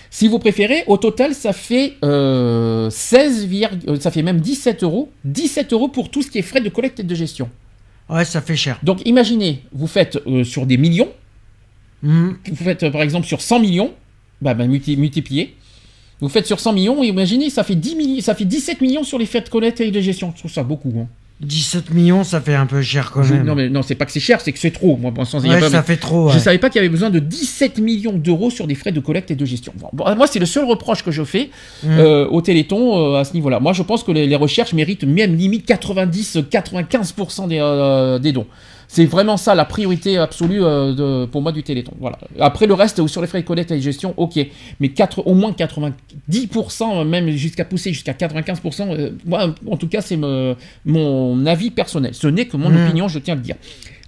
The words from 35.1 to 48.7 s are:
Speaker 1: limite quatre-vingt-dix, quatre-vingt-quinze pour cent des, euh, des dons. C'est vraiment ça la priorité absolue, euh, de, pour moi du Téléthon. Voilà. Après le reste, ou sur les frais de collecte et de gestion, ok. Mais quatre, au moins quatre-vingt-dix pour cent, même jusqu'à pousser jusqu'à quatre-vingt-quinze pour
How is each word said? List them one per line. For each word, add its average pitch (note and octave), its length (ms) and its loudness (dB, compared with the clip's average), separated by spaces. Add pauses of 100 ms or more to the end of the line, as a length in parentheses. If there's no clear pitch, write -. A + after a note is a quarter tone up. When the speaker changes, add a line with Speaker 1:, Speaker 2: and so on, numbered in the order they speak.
Speaker 1:
limite G3 300 0
quatre-vingt-dix, F#3+ 720 -2 (120)
quatre-vingt-quinze F#3+ 640 -2
pour G3 200 -8
cent F#3+ 160 -6
des, D#3+ 120 -2
euh, C3+ 600 2
des C#3+ 120 0
dons. B2 140 -2 (440)
C'est E3 160 6
vraiment G3 320 2
ça G3 180 2
la D3+ 100 4
priorité F#3+ 520 -2
absolue, F3 460 0
euh, C#3+ 300 2
de, C3+ 320 -2
pour C#3+ 160 -4
moi D#3+ 100 -2
du D3+ 120 -8
Téléthon. B2 360 -6
Voilà. B2+ 200 -8 (200)
Après - 280 4
le G3 80 6
reste, G3+ 240 2
ou D#3 80 2
sur E3 140 -6
les F3 60 -4
frais F3+ 140 -4
de E3+ 60 -8
collecte E3+ 240 -2
et D#3 60 -2
de C3+ 40 -2
gestion, C#3+ 360 -4
ok. E3 220 -2 (400)
Mais C#3 100 2
quatre, F#3+ 360 0
au F#3 80 4
moins G3+ 180 4
quatre-vingt-dix D3+ 920 -4
pour - 260 -4
cent, G#3 320 -2
même E3 280 0
jusqu'à D#3+ 340 -4
pousser F#3 260 -4
jusqu'à C3+ 220 -6
quatre-vingt-quinze D#3+ 460 -6
pour - 160 -8